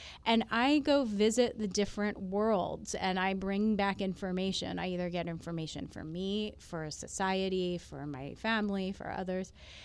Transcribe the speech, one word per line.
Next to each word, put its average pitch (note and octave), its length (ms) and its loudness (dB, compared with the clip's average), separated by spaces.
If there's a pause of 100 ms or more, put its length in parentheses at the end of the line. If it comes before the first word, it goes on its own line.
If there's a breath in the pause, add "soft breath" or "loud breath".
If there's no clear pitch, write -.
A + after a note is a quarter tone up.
(260 loud breath)
and A3+ 240 6
I C4+ 300 4
go C#4+ 240 4
visit A3 540 4
the G#3+ 100 -2
different G3+ 520 0
worlds, G3 760 0
and F#3+ 240 0
I F#3+ 140 2
bring G3 440 2
back G3 260 2
information. F#3 760 -2
I F3 120 -2
either F3+ 180 -2
get E3+ 180 -2
information E3 600 -6
for - 180 -10
me, G3 540 -2
for D#3 320 -8
society, F#3+ 880 0
for C#3+ 280 -10
my C#3+ 280 -8
family, G3+ 580 0
for - 180 -8
others, F#3 440 -4 (300 loud breath)